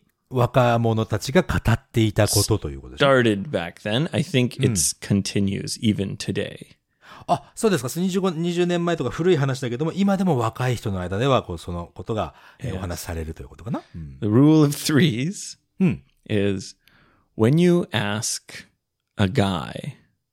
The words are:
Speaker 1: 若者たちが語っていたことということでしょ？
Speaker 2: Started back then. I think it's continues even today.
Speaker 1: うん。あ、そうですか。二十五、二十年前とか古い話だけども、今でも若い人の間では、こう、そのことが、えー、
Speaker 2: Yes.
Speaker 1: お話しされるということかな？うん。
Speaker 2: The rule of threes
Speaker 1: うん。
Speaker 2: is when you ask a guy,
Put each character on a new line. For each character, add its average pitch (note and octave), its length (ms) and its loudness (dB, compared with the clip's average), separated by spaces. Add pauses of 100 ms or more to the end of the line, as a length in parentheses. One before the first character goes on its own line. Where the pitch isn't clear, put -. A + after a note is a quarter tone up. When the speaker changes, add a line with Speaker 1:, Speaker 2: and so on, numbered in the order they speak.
(300)
Speaker 1:
若 A#2+ 500 2
者 A2 260 2
た G#2+ 140 -2
ち - 120 -6
が F3+ 100 4
語 - 140 -4 (160)
っ - 200 0
て A#2 120 2
い A2 100 2
た G#2 140 4
こ G#2 160 2
と G#2 160 0
と - 100 -8
い C#2 60 -10
う C2 60 -14
こ B1+ 80 -18
と B1 60 -16
で - 40 -8
し D3 40 2
ょ？ C#3 40 6
Speaker 2:
Started A#2 420 4
back F2+ 320 -6
then. A#2+ 320 -2
I G#2 100 0
think B2 380 -2
it's A2+ 380 0
continues G2 840 -2
even G2+ 360 0
today. - 500 -8 (600)
Speaker 1:
う - 40 -6
ん。 E3+ 40 2
あ、 - 200 -8
そ A3+ 120 0
う G3+ 40 2
で E3+ 60 2
す A#2+ 60 -6
か。 B2+ 60 -6 (100)
二 F#3+ 100 0
十 F#3 100 -2
五、 F#3+ 100 0
二 E3+ 240 -2
十 F3 120 2
年 F3 200 0
前 E3+ 120 -2
と C#3+ 60 -4
か A#2+ 60 -2
古 E3+ 220 0
い E3 60 4
話 C3+ 240 -2
だ B2+ 80 -4
け A#2+ 80 -4
ど D#3 80 -4
も、 D#3+ 80 -2
今 G3 240 2
で G3 60 -2
も E3+ 140 2
若 A#2 320 -2
い A#2+ 60 0
人 G#2+ 160 -4
の F#2+ 80 -4
間 F2+ 180 -4
で B2+ 100 0
は、 A#2+ 160 4
こ F2+ 100 -8
う、 E2+ 40 -6
そ - 140 -10
の F2 220 -8
こ - 100 -14
と A#2+ 100 -8
が、 F#2+ 200 -4 (260)
え A#2+ 120 -8
ー、 - 20 -6
Speaker 2:
Yes. F#2 40 -6
Speaker 1:
お - 20 -10
話 F2 200 -8
し - 40 -12
さ F2 100 -10
れ D#2+ 100 -6
る D#2+ 100 -10
と - 100 -16
い - 20 -16
う - 20 -18
こ - 100 -20
と - 60 -20
か A2+ 80 -10
な？ E4 100 -6 (140)
う - 20 -14
ん。 C#2+ 240 -14
Speaker 2:
The G#2 60 -2
rule D3 360 6
of C#3+ 100 6
threes D3 840 0 (220)
Speaker 1:
う F#3+ 60 4
ん。 - 180 0 (260)
Speaker 2:
is G2+ 460 -2 (600)
when C3 240 4
you F3 200 6 (100)
ask - 720 -6 (520)
a G#2 80 4
guy, F#2+ 680 -2 (400)